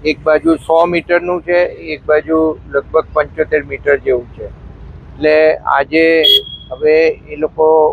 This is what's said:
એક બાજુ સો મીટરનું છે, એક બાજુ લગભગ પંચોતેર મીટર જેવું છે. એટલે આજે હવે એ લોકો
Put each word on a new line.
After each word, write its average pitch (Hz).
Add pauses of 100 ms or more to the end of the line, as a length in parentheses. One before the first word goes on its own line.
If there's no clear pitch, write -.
એક 151
બાજુ 156
સો 165
મીટરનું 175
છે, 175 (280)
એક 151
બાજુ 156 (320)
લગભગ 143
પંચોતેર 151
મીટર 143
જેવું 123
છે. 110
એટલે - (400)
આજે 143 (640)
હવે 151 (320)
એ 151
લોકો 156 (240)